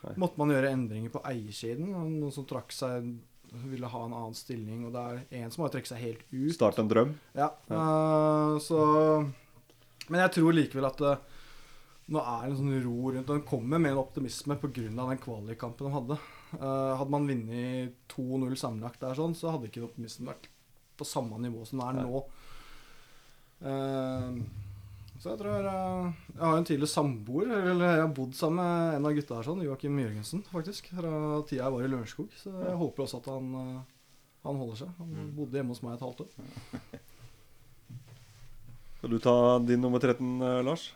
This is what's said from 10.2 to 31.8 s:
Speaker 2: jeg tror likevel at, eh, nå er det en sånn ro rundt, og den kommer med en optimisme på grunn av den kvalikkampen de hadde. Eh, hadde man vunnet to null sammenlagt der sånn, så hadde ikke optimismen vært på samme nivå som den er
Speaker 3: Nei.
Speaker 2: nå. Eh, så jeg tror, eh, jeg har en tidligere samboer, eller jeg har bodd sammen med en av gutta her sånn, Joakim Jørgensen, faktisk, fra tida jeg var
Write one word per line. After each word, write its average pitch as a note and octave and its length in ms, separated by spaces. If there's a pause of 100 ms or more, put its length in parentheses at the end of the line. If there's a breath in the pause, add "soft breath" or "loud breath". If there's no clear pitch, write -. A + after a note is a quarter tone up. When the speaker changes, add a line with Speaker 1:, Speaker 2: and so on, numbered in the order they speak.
Speaker 2:
jeg F#3 120
tror E3 220
likevel C#3 320
at, C3+ 140
eh, C#3+ 160 (920 soft breath)
nå D3+ 120
er A#2+ 260
det - 40
en C3+ 120
sånn C3+ 200
ro B2 260
rundt, C3 180
og D3 120
den - 20
kommer C3+ 380
med D3+ 100
en C3+ 80
optimisme C3+ 580
på C#3 160
grunn A2+ 280
av B2+ 80
den C3 100
kvalikkampen A2+ 600
de C#3 120
hadde. C#3 280 (420 loud breath)
Eh, C3+ 360
hadde C#3 140
man C#3+ 160
vunnet B2 680 (160)
to - 140
null C3 340
sammenlagt A#2 440
der C3 140
sånn, E3 200
så E3 160
hadde B2+ 180
ikke A#2 200
optimismen A#2+ 400
vært - 180 (500)
på - 100
samme A#2 340
nivå A#2 260
som C3+ 140
den B2 80
er C3 40
Speaker 3:
Nei. C3 120
Speaker 2:
nå. B2+ 200 (1400 soft breath)
Eh, C3 800 (800 loud breath)
så F3 100
jeg G#3+ 80
tror, G3+ 280
eh, F#3 460 (220 loud breath)
jeg - 80
har D#3+ 140
en E3+ 80
tidligere D3+ 240
samboer, C#3 600 (200)
eller F3+ 160 (100)
jeg D#3+ 40
har D#3+ 140
bodd C3 200
sammen D#3+ 220
med E3+ 400
en C#3+ 100
av D3+ 80
gutta C#3+ 220
her A2+ 80
sånn, F3 180
Joakim C#3+ 360
Jørgensen, A2+ 460
faktisk, F3 440
fra D#3 580
tida B2+ 180
jeg C3+ 80
var B2 100